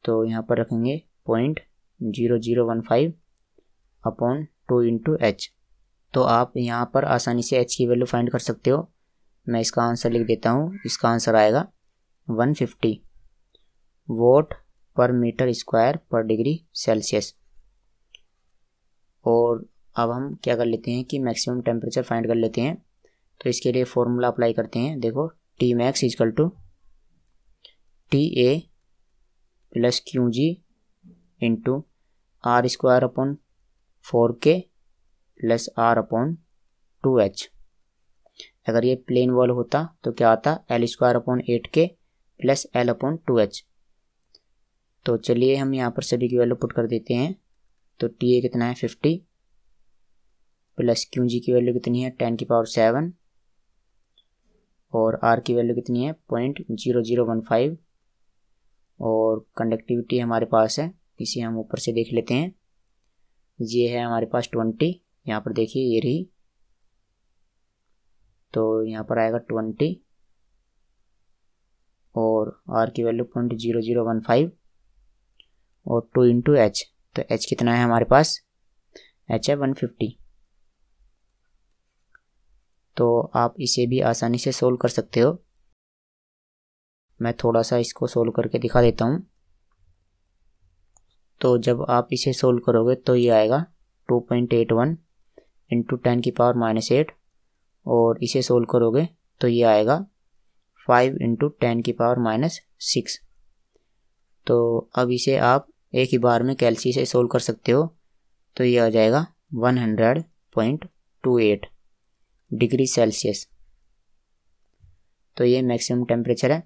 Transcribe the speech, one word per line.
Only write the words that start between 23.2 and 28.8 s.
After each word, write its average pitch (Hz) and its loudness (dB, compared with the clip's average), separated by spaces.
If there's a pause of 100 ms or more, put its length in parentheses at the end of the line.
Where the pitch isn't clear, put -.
तो 131 -2
इसके 123 -2
लिए 127 0
फॉर्मूला 120 0
अप्लाई 117 0
करते 113 -4
हैं। 143 -4
देखो 117 -2 (340)
टी 123 2
मैक्स 123 0
equal 113 0
to 156 0 (1600)
टीए 139 2 (1120)